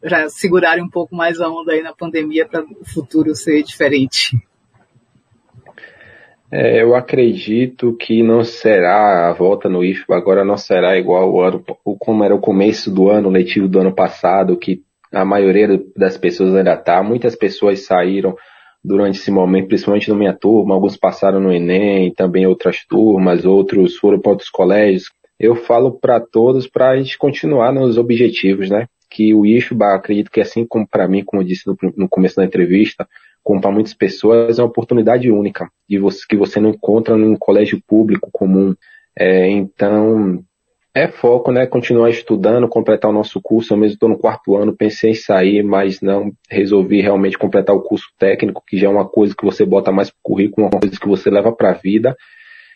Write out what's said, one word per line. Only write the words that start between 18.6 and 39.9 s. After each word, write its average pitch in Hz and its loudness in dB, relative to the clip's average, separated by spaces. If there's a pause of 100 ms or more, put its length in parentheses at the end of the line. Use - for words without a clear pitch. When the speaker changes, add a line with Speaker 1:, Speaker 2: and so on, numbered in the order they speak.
Speaker 2:
durante 98 0
esse - -6
momento, 95 2
principalmente 104 -2
na 107 0
minha 101 0
turma, 98 0
alguns 98 -2
passaram 95 0
no 95 2
enem, 92 0
também 92 0
outras 92 -2
turmas, 95 2
outros 95 2
foram 101 2
pra 104 0
outros 95 -2
colégios. 95 0 (300)
Eu 117 2
falo 120 0
pra 120 0
todos 123 0
pra 131 2
gente 135 -6
continuar 139 0
nos 127 0
objetivos, 110 0
né? 107 -2 (240)
Que 107 2
o 107 4
ifba, 107 2
acredito 104 -4
que 110 0
assim 117 -4
como 113 -4
pra 98 -2
mim, 95 -2
como 98 -4
eu 90 -4
disse 92 -8
no, 95 -4 (200)
no 95 -2
começo 92 0
da 98 2
entrevista, 92 0 (360)
como 101 0
pra 101 0
muitas 107 -2
pessoas, 117 0
é 120 0
uma 120 2
oportunidade 120 0
única 101 -2 (180)
de 101 -2
você, 98 -2
que - -2
você 101 0
não 107 2
encontra 110 0
num 110 2
colégio 104 0
público 107 0
comum. 95 0 (400)
É, 92 2
então, 101 0 (520)